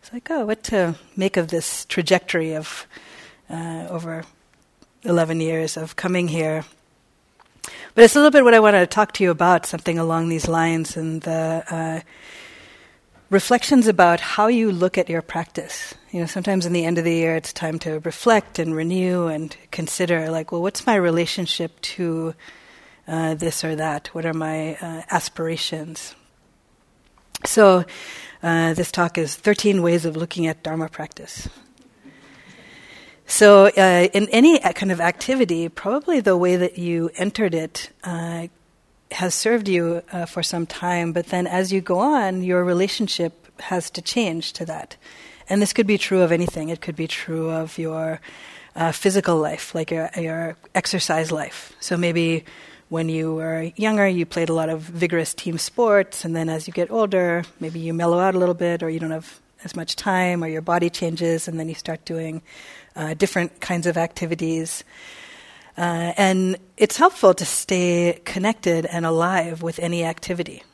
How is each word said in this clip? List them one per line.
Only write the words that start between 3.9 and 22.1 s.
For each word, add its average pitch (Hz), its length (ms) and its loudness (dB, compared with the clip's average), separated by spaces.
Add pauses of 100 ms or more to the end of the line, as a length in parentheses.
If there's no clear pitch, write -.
eleven 165 380 0
years 160 380 -4
of 160 180 -10
coming 180 320 -2
here. 156 360 -2 (1300)
But 233 100 12
it's 226 100 8
a 285 40 6
little 294 120 10
bit 269 140 8
what 240 100 10
I 226 60 10
wanted 208 200 8
to 175 60 6
talk 208 260 0
to 202 120 0
you 180 60 4
about, 170 360 4
something 170 320 -4
along 165 300 0
these 165 180 -2
lines, 165 500 0
and 160 260 -6
the, 160 460 -4
uh, 160 320 -6 (1300)
reflections 233 580 4
about 175 320 6
how - 260 0
you 226 240 2
look 180 280 0
at 175 100 -2
your 165 140 -4
practice. - 720 -10 (180)
You 175 80 -4
know, 165 60 -4
sometimes 185 400 -2
in 170 60 -2
the 175 120 0
end 165 140 0
of 165 60 -2
the 170 100 2
year, 165 200 2
it's 160 180 -6
time 160 280 -6
to 156 200 -6
reflect 196 600 0
and 160 160 -2
renew 180 500 0
and 156 300 -6 (160)
consider, 165 580 -2
like, 160 220 -4
well, 170 100 -4
what's - 240 -4
my 220 80 4
relationship 170 840 -2
to, 165 540 -6 (760)